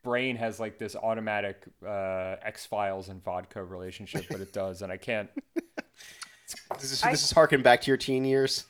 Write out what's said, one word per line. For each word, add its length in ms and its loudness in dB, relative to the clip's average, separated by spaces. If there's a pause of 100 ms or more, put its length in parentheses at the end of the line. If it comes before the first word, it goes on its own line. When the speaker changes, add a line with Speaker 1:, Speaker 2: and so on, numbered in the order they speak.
Speaker 1:
brain 340 0
has, 240 -4
like, 180 -6
this 160 -8
automatic, 680 -2 (200)
uh, 580 -4
X-Files 680 -4
and 160 -14
vodka 400 -6
relationship, 640 -10
but 100 -6
it 120 -12
does, 300 -4
and 100 -8
I 60 -6
can't 320 -4 (260)
Speaker 2:
<laughs> 1200 -12
This 140 -6
is, 100 -2
Speaker 3:
I 100 6
Speaker 2:
this 120 2
is 80 2
harking 300 8
back 200 10
to 80 -2
your 60 6
teen 280 0
years. 460 2